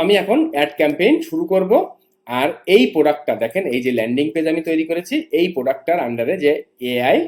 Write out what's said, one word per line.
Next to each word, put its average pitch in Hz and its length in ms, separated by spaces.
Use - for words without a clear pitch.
আমি 196 100
এখন 247 160
অ্যাড 147 240
ক্যাম্পেইন 151 360
শুরু 160 140
করব। 185 180
আর 143 100
এই 247 80
প্রোডাক্টটা 147 400
দেখেন, 180 200
এই 127 120
যে 131 120
ল্যান্ডিং 123 360
পেজ 160 200
আমি 165 160
তৈরি 160 200
করেছি, 180 260
এই 185 160
প্রোডাক্টটার 135 420
under-এ 117 280
যে 143 60
এআই 123 280